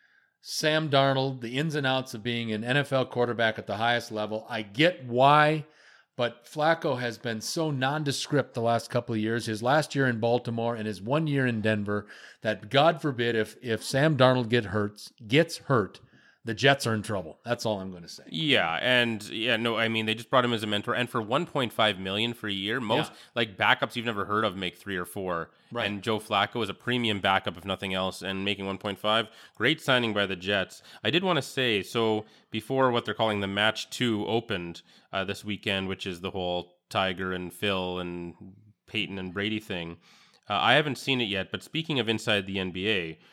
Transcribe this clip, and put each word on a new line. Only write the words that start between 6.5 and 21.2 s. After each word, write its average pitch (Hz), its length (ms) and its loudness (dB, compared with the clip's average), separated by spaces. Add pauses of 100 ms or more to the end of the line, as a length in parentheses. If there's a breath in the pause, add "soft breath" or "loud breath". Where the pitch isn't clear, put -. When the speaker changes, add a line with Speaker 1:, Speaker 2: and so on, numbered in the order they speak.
Speaker 1:
has 117 180 -4
been 113 220 -4
so 160 300 -2
nondescript 139 840 0
the 123 60 -4
last 117 300 2
couple - 240 -2
of 110 60 0
years, 110 260 -2
his 110 160 -4
last 143 320 2
year 135 120 2
in 117 140 0
Baltimore 117 560 0
and 107 100 -6
his 101 140 -6
one 143 260 0
year 139 200 2
in 117 160 0
Denver, 104 440 0 (360 loud breath)
that 107 280 -2
God 156 320 6
forbid 120 340 0
if, 107 260 0
if 110 200 -2
Sam 143 340 2
Darnold 127 320 6
get 117 180 2
hurt, 104 420 -4 (180)
gets 156 320 4
hurt, 110 420 0 (460 soft breath)
the 117 80 -4
Jets 135 320 4
are 113 80 0
in 104 80 -2
trouble. 90 420 -6
That's 117 220 -2
all 104 140 0
I'm 95 120 -8
gonna 85 140 -14
say. - 220 -18
Speaker 2:
Yeah, 107 520 2
and, 120 400 2 (100)
yeah, 113 260 0
no, 117 200 0
I 113 120 2
mean, 110 180 0
they 110 80 2
just 117 160 -8
brought 127 140 6
him 120 80 0
as 107 100 0
a 110 60 -2
mentor, 104 260 0
and 120 160 -2
for 120 100 -2